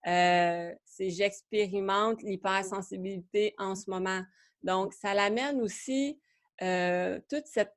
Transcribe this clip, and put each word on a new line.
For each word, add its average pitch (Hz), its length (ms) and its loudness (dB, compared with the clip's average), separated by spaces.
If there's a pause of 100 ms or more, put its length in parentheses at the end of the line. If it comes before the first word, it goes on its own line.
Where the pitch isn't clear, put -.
Euh, 175 640 4 (120)
c'est, - 240 -6
j'expérimente 202 1120 0
l'hypersensibilité 190 1300 -2
en 190 180 -4
ce 196 140 -12
moment. 190 320 -2 (420)
Donc, 190 300 0
ça 202 200 -4
l'amène 226 480 2
aussi, 269 560 -2 (440)
euh, 180 580 0 (100)
tout 294 160 -2
cet 208 320 -2